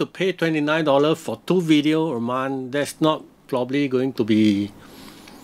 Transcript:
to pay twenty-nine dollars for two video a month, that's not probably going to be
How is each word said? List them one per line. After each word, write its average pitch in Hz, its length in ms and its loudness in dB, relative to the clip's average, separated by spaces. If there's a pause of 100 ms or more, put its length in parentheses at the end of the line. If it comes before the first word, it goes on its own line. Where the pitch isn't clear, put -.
to 147 60 -2
pay 185 260 -4
twenty-nine 160 540 0
dollars 147 340 4
for 113 240 -8
two 180 160 2
video 156 560 2
a 117 40 -4
month, 131 520 -4
that's 143 300 -4
not 156 200 2 (240)
probably 87 400 -2
going 127 280 -2
to 117 100 0
be 107 480 2 (720)